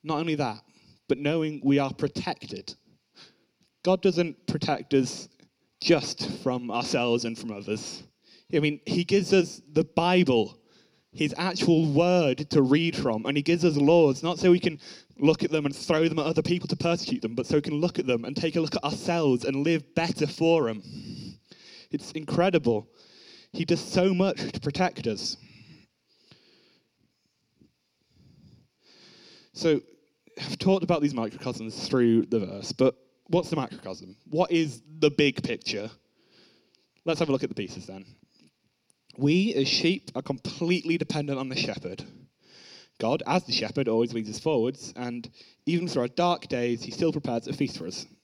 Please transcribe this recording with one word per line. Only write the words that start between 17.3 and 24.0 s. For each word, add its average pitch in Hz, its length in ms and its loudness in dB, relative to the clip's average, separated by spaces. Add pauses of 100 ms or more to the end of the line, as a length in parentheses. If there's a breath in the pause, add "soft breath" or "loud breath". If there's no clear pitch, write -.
but 123 140 -6
so 151 80 0
we 147 60 4
can 151 180 -4
look 170 180 -2
at - 80 -4
them 120 200 -2
and 139 100 -8
take 165 220 -2
a - 20 2
look 156 160 -2
at - 80 -4
ourselves 143 640 0
and 139 180 -2
live 160 320 -2
better 165 320 0
for 160 400 2
'em. 107 160 -6 (1080 loud breath)
It's - 200 -8
incredible. 151 760 0 (640 loud breath)
He 165 100 -4
does 165 160 2
so 190 340 2